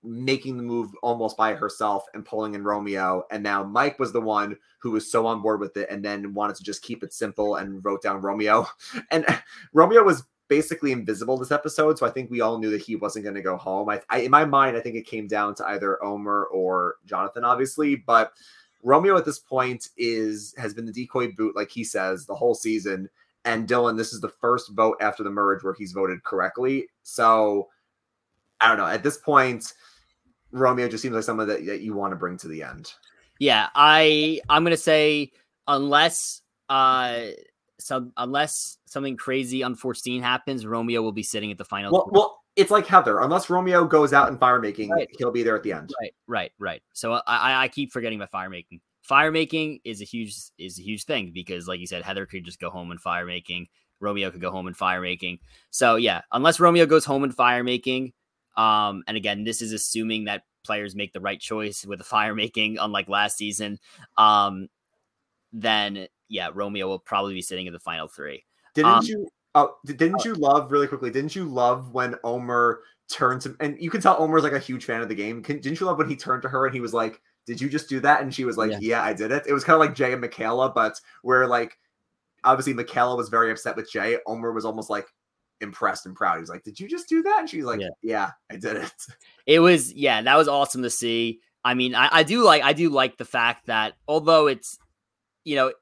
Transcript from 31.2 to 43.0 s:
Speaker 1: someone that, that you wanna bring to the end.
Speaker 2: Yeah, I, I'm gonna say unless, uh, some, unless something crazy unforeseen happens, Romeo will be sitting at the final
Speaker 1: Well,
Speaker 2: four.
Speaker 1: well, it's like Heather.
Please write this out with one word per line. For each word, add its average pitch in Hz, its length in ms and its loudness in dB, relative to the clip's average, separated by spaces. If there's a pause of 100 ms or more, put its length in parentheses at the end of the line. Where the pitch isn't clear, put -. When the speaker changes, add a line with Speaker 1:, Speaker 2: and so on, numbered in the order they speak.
Speaker 1:
someone 110 240 -4
that, 95 180 -4
that 95 160 -8
you 107 120 -8
wanna 98 220 -4
bring 90 220 -8
to 90 100 -16
the 78 160 -12
end. - 300 -16 (460)
Speaker 2:
Yeah, 117 360 4
I, 156 640 6 (100)
I'm 156 140 6
gonna 170 140 2
say 151 540 2 (360)
unless, 143 760 2 (280)
uh, 131 520 2 (580)
some, 127 360 -6
unless 139 680 -4
something 139 320 -8
crazy 131 460 -4
unforeseen 123 580 -6
happens, 123 440 -4
Romeo 117 360 -2
will 110 100 -2
be 101 120 -8
sitting 104 280 -6
at 95 60 -12
the 95 80 -14
final 101 260 -6
Speaker 1:
Well, 185 120 4
Speaker 2:
four. 196 100 -6
Speaker 1:
well, - 260 6 (160)
it's 196 160 4
like 208 160 4
Heather. 120 320 6